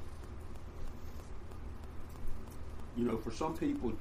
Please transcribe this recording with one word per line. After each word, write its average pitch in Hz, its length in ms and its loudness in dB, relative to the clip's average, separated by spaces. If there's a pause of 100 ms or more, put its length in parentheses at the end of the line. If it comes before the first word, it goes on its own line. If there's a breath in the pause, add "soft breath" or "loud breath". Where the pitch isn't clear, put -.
(3000)
You 120 80 6
know, 113 120 4
for 113 140 0
some 160 260 2
people, 123 440 4